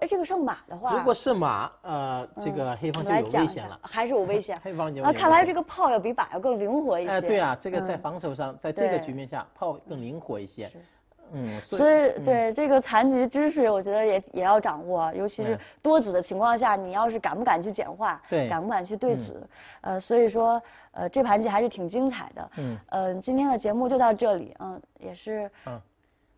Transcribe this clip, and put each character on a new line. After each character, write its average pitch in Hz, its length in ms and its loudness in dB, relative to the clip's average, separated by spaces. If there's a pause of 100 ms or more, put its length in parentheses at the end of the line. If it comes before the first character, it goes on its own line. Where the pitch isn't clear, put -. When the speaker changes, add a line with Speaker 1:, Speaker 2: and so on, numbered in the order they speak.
Speaker 1:
哎， 339 60 0
这 381 120 0
个 349 60 0
胜 359 200 -2
马 214 220 -4
的 175 100 -16
话， 233 180 -4
Speaker 2:
如 202 80 0
果 240 120 4
是 - 180 -2
马， 139 480 0
呃， 135 540 -6
Speaker 1:
嗯， - 80 -12
Speaker 2:
这 156 80 -4
个 135 260 -4
黑 156 160 -4
方 160 100 -4
就 202 80 -4
有 220 120 2
危 220 80 -6
险 - 20 -6
了。 233 60 2
Speaker 1:
我 - 0 -
们 - 20 4
来 160 60 4
讲 107 200 -8
一 - 40 -14
下， - 100 -16
还 226 260 -4
是 247 60 -2
有 233 120 4
危 202 140 0
险。 190 220 -6
Speaker 2:
<laughs> - 20 -
黑 190 120 -8
方 156 200 -4
就 135 60 -6
有 269 40 -4
危 285 60 4
险。 311 40 4
Speaker 1:
那 - 40 -2
看 359 120 4
来 339 120 8
这 359 120 2
个 349 80 -2
炮 339 280 0
要 226 80 4
比 202 140 -2
马 240 220 -2
要 180 60 -6
更 233 200 0
灵 247 240 0
活 185 160 0
一 180 40 -4
些。 190 60 -4
Speaker 2:
哎， 190 80 0
对 202 220 2
啊， 135 180 0
这 190 120 -6
个 180 100 -2
在 185 160 -4
Speaker 1:
嗯。 - 40 -8
Speaker 2:
防 165 200 -8
守 147 140 -6
上， 135 240 -6
在 160 120 -6
这 185 200 2
个 175 80 0
局 131 160 -6
面 135 120 -8
下， 123 140 -8
Speaker 1:
对。 - 180 -14
Speaker 2:
炮 170 140 -2 (160)
更 139 140 -10
灵 139 180 -10
活 113 180 -8
一 101 80 -10
些。 101 220 -14
Speaker 1:
是。 - 100 -20 (520)
Speaker 2:
嗯， 117 300 -6
所 - 160 -8
以， - 20 -2
Speaker 1:
所 294 120 6
以， 302 260 6
Speaker 2:
嗯。 196 80 -8
Speaker 1:
对， 233 300 2
这 294 120 0
个 269 140 6
残 247 300 4
局 254 160 2
知 294 240 2
识， 285 180 2
我 202 140 2
觉 196 80 -4
得 214 120 2
也， 196 200 2 (100)
也 185 100 -2
要 202 160 6
掌 170 300 -2
握， 165 240 0
尤 196 160 -4
其 214 160 -6
是 226 120 -2
Speaker 2:
嗯。 - 20 -10 (240)
Speaker 1:
多 311 180 6
子 220 100 -2
的 180 120 2
情 190 160 -6
况 233 200 4
下， 220 160 4
你 190 180 -4
要 214 140 2
是 226 140 -2
敢 160 180 -4
不 240 60 -4
敢 175 180 2
去 208 80 -6
简 202 160 -4
化， 185 320 -4 (120)
Speaker 2:
对。 147 180 0
Speaker 1:
敢 165 140 -2
不 190 80 -6
敢 196 120 -2
去 202 140 -8
对 247 180 0
子， - 320 -10 (360)
Speaker 2:
嗯。 190 140 -6
Speaker 1:
呃， 190 40 -4
所 233 160 0
以 233 100 6
说， 233 360 2 (300)
呃， - 180 -6
这 269 120 2
盘 214 200 4
棋 220 40 -2
还 208 140 2
是 240 80 2
挺 185 180 -6
精 247 220 0
彩 233 260 -8
的。 - 220 -14
Speaker 2:
嗯。 123 300 -6
Speaker 1:
呃， 185 300 -2
今 254 200 -2
天 277 100 2
的 247 120 2
节 208 160 0
目 247 120 2
就 254 120 2
到 240 120 6
这 214 260 2
里， 160 240 -8
嗯， 190 200 -12 (200)
也 180 140 -12
是， 214 360 -8 (160)
Speaker 2:
嗯， 120 120 -10 (600)